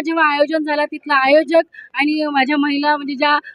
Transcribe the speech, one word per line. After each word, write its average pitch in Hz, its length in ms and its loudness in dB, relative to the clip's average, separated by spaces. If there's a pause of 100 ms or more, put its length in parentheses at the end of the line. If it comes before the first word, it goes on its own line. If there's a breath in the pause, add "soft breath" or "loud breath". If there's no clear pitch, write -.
जेव्हा 320 280 0
आयोजन 302 300 0
झाला 294 220 -2
तिथला 302 280 -6
आयोजक 285 480 4 (320 loud breath)
आणि 302 320 -2
माझ्या 285 320 0
महिला 294 400 0
म्हणजे 285 180 -8
ज्या 294 220 0 (180 loud breath)